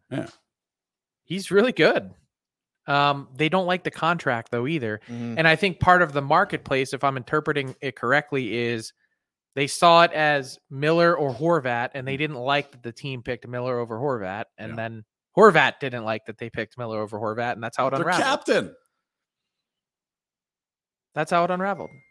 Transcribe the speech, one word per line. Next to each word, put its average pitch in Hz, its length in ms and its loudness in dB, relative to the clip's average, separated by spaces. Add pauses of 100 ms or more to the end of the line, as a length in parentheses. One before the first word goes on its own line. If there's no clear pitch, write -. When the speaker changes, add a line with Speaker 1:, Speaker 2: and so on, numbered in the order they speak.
(120)
Speaker 1:
Yeah. 135 160 -6 (960)
Speaker 2:
He's 180 260 -8
really 214 220 4
good. 190 420 2 (760)
Um, 143 480 0
they 151 140 0
don't 185 160 0
like 180 180 -2
the 156 80 -4
contract, 160 600 -2
though, 120 160 -2
either. 117 400 -4
Speaker 3:
Mm-hmm. 120 300 -8
Speaker 2:
And 110 100 2
I 160 80 6
think 180 240 -2
part 180 220 6
of 160 100 0
the 143 100 -2
marketplace, 143 720 0
if 135 100 -6
I'm 135 140 0
interpreting 139 640 -4
it 135 140 -8
correctly, 131 600 -2
is 117 340 -4 (640)
they 139 120 0
saw 170 360 6
it 170 80 4
as 147 480 0 (100)
Miller 165 480 2
or 139 160 -2
Horvat, 127 600 0
and 131 140 -10
they 135 80 -4
Speaker 1:
Mm. 131 40 -6
Speaker 2:
didn't 151 180 -4
like 139 340 -2
that 123 120 -20
the 117 80 -8
team 131 320 -10
picked 123 240 -8
Miller 123 320 -4
over 117 180 -6
Horvat. 113 480 -4 (120)
And 110 140 -12
Speaker 1:
Yeah. 113 40 -12
Speaker 2:
then 113 300 -10 (320)
Horvat 160 420 8
didn't 123 240 -6
like 110 220 -4
that 104 120 -12
they 117 140 -10
picked - 260 -8
Miller 110 220 -8
over 107 180 -6
Horvat, 113 360 -4
and 117 100 -8
that's 113 140 -8
how 131 100 0
it 127 40 0
Speaker 1:
Their 135 100 -2
Speaker 2:
unraveled. 175 220 0
Speaker 1:
captain. 254 520 -2 (2500)
Speaker 2:
That's 156 160 -2
how 170 120 2
it 175 80 -2
unraveled. 185 400 -4 (200)